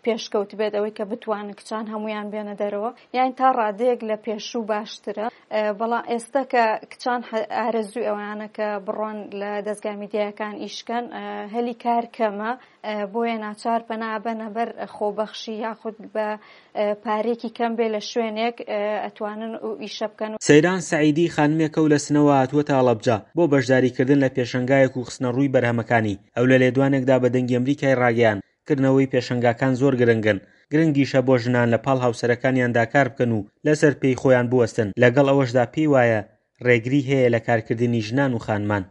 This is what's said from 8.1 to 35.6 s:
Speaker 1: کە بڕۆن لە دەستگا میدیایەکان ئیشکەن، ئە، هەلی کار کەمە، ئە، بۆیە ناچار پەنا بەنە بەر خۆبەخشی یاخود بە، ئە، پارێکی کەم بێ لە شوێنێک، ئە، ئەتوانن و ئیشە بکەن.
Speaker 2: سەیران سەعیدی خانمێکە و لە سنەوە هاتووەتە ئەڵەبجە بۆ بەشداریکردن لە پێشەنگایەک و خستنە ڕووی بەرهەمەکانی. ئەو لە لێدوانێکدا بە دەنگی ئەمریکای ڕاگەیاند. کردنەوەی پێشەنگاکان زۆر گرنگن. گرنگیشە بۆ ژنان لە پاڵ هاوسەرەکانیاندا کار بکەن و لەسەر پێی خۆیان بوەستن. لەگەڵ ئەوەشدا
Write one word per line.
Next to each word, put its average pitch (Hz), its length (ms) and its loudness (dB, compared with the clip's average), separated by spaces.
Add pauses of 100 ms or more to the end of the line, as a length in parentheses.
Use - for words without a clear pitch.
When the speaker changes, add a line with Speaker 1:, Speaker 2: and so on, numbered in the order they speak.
Speaker 1:
کە 214 120 -4 (180)
بڕۆن 214 320 -6 (220)
لە 208 100 -6 (160)
دەستگا 208 260 -6 (100)
میدیایەکان 208 600 -6
ئیشکەن، 233 420 -8 (120)
ئە، 202 60 -10 (320)
هەلی 240 300 -4
کار 233 200 0 (120)
کەمە، 214 360 -4 (340)
ئە، 214 80 -6 (180)
بۆیە 233 320 -4
ناچار 226 440 -4
پەنا 220 220 -6 (140)
بەنە 226 320 -6
بەر 233 120 -2 (260)
خۆبەخشی 208 600 -6 (100)
یاخود 220 320 -10 (180)
بە، 214 140 -4 (500)
ئە، 208 60 0 (200)
پارێکی 226 520 -2
کەم 233 220 -2
بێ 226 160 0
لە 208 60 -4 (100)
شوێنێک، 226 480 -2
ئە، 208 220 -6 (240)
ئەتوانن 214 500 -10
و 214 160 -8 (120)
ئیشە 214 280 -8
بکەن. 214 300 -8
Speaker 2:
سەیران 175 400 6
سەعیدی 156 540 0
خانمێکە 156 480 0
و 151 100 4
لە 147 120 4
سنەوە 147 340 4
هاتووەتە 143 400 2
ئەڵەبجە 120 380 2 (200)
بۆ 170 160 4
بەشداریکردن 131 720 4
لە 127 120 2
پێشەنگایەک 127 600 2
و 123 100 -6
خستنە 123 280 -4
ڕووی 135 200 0
بەرهەمەکانی. 117 640 2 (180)
ئەو 120 140 2
لە 131 120 8
لێدوانێکدا 131 600 2
بە 123 120 2
دەنگی 127 220 0
ئەمریکای 135 460 0
ڕاگەیاند. 113 400 4 (240)
کردنەوەی 135 460 2
پێشەنگاکان 123 640 0
زۆر 131 220 2
گرنگن. 110 440 4 (320)
گرنگیشە 143 540 2
بۆ 131 160 6
ژنان 120 320 2
لە 110 100 2
پاڵ 135 200 2
هاوسەرەکانیاندا 120 880 2
کار 139 160 4
بکەن 120 240 -2
و 104 140 -2 (200)
لەسەر 151 340 4
پێی 127 200 2
خۆیان 123 280 4
بوەستن. 117 400 2 (140)
لەگەڵ 123 260 4
ئەوەشدا 127 360 2 (100)